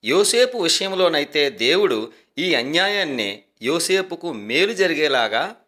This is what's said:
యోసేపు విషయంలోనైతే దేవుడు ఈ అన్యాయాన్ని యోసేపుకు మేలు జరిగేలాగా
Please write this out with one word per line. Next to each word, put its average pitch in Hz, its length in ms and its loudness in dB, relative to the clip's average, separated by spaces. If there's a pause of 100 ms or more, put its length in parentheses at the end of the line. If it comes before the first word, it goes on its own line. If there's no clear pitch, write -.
యోసేపు 208 520 2
విషయంలోనైతే 165 920 0
దేవుడు 120 640 0 (240)
ఈ 165 180 0
అన్యాయాన్ని 143 880 -2 (180)
యోసేపుకు 170 720 -2
మేలు 127 400 0
జరిగేలాగా 151 840 0 (120)